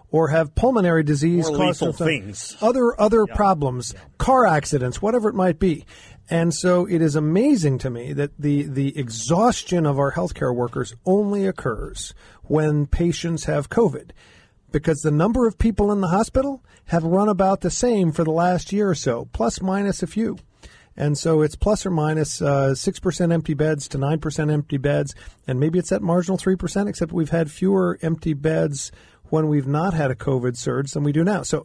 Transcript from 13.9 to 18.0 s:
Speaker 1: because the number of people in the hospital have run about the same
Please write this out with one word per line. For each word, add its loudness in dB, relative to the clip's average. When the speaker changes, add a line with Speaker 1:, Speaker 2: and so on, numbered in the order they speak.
Speaker 1:
because 0
the 2
number 2
of -2
people 2
in 0
the 0
hospital 0
have 0
run 2
about 2
the -2
same 2